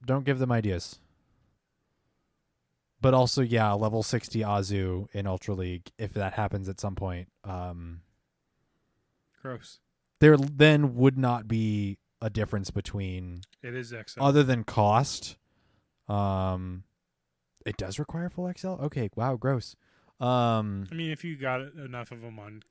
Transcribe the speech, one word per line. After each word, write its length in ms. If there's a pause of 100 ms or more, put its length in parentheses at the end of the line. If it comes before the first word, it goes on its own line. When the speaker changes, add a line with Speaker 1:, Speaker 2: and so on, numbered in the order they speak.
Speaker 1:
don't 200
give 160
them 100
ideas. 480 (2000)
But 140
also, 260
yeah, 320
level 300
sixty 380
Azu 720
in 160
Ultra 260
League, 420
if 180
that 200
happens 340
at 120
some 160
point. 320 (160)
Um, 560 (1400)
Speaker 2:
Gross. 380 (400)
Speaker 1:
there 160
l-, 180
then 440
would 200
not 300
be 520 (220)
a 100
difference 420
between 680 (200)
Speaker 2:
It 140
is 160
X 260
L. 80
Speaker 1:
other 160
than 220
cost. 720 (720)
Um, 720 (840)
it 120
does 200
require 300
full 180
X 180
L? 180
Okay, 340
wow, 200
gross. 380 (460)
Um, 720
Speaker 2:
I 20
mean, 160
if 140
you 120
got 260
enough 500
of 100
'em 160
on 320